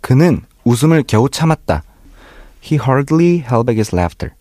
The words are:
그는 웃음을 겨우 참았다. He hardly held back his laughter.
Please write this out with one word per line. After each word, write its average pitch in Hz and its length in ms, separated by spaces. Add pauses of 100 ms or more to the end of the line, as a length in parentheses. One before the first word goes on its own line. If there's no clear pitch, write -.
그는 147 420 (220)
웃음을 131 400
겨우 113 240
참았다. 151 540 (760)
He - 160
hardly 143 640
held 120 280
back 120 100
his 107 180
laughter. - 460